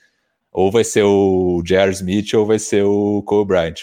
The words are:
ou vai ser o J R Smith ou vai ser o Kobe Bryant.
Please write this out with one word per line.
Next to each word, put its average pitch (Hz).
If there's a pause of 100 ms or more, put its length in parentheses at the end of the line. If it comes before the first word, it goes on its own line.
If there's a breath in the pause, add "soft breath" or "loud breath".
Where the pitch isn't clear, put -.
(520)
ou 95
vai 113
ser -
o 92
J 92
R 98
Smith 95
ou 110
vai 107
ser 104
o 101
Kobe 104
Bryant. 85